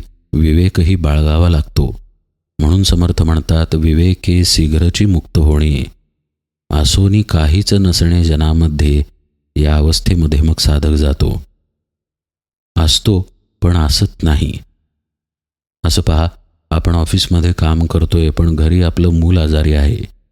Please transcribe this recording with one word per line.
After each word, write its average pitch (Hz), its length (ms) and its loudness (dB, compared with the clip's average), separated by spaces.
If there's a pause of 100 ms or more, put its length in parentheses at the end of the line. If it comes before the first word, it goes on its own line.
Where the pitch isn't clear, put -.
(340)
विवेकही 82 640 2
बाळगावा 78 540 2
लागतो. 73 500 -2 (600)
म्हणून 87 240 2
समर्थ 87 400 0
म्हणतात, 82 520 -2
"विवेके 87 680 0
शीघ्रची 80 600 0
मुक्त 90 320 0
होणे, 76 460 0 (840)
आसोनी 98 520 0
काहीच 82 520 0
नसणे 87 500 2
जनामध्ये." 76 800 0 (520)
या 76 200 0
अवस्थेमध्ये 78 680 0
मग 80 180 0
साधक 73 300 0
जातो. 73 540 -2 (1300)
असतो, 92 520 0 (320)
पण 87 160 2
असत 82 460 -2
नाही. 78 300 0 (1300)
असं 85 160 0
पहा, 82 260 0 (420)
आपण 82 260 0
ऑफिसमध्ये 87 580 0
काम 82 320 0
करतोय, 82 440 0
पण 82 260 0
घरी 80 260 0
आपलं 85 280 0
मूल 82 280 2
आजारी 76 360 0
आहे 73 220 0 (360)